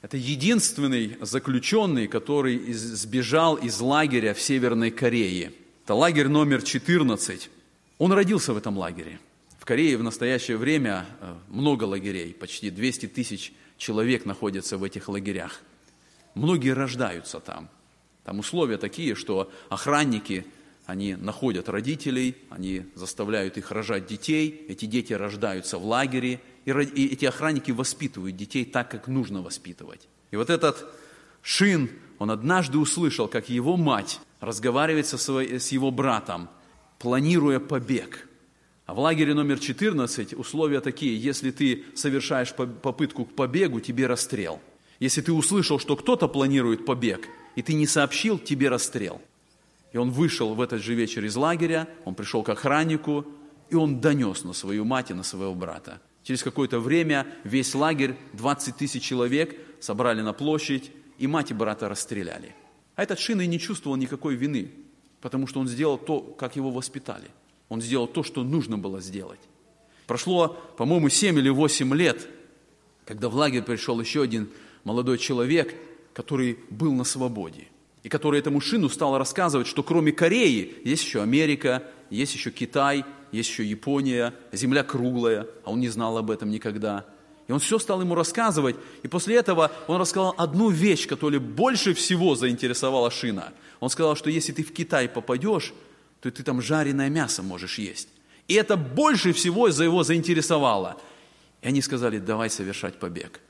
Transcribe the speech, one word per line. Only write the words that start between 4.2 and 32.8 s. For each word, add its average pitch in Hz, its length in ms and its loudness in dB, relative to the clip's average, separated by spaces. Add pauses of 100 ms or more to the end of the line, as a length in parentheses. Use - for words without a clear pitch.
в - 60 -6
Северной 117 520 2
Корее. 104 600 0 (320)
Это 104 100 0
лагерь 147 340 4
номер 147 340 4
четырнадцать. 127 880 0 (480)
Он 180 140 4
родился 196 420 4
в - 20 0
этом 104 220 -4
лагере. 85 400 -8 (400)
В - 60 -20
Корее 135 320 2
в 113 60 0
настоящее 120 560 -2
время, 117 480 0 (140)
э, 90 140 -12 (140)
много 120 360 0
лагерей, 95 480 -6
почти - 380 -10
двести 113 360 -4
тысяч - 460 -8 (240)
человек 113 500 0
находятся 98 520 -6
в 95 60 -4
этих 98 240 -10
лагерях. 98 520 -6 (760)
Многие 143 340 2
рождаются 120 680 -4
там. 82 280 -14 (560)
Там 98 140 -8
условия 127 380 0
такие, 113 380 -4
что 95 360 -4 (200)
охранники, 107 720 0 (400)
они 95 300 -4
находят 98 540 -4
родителей, 127 680 -4 (140)
они 92 320 -6 (120)
заставляют 98 640 -4
их 101 140 -10
рожать 101 360 -4
детей, 156 640 -2
эти 98 160 -10
дети 113 300 -2
рождаются 101 640 -4
в 92 80 -8
лагере, 127 540 -2 (260)
и 135 60 -2
ро-, 143 100 2
и 139 240 0
эти 139 180 -2
охранники 143 460 -2
воспитывают 113 680 -6
детей 110 300 -4
так, 123 240 -4
как - 160 -12
нужно 110 340 -2
воспитывать. - 680 -14 (220)
И 101 60 -6
вот 117 140 -2
этот 160 340 2 (560)
Шин, 180 480 2 (300)
он 104 140 -2
однажды 143 460 2
услышал, 143 500 2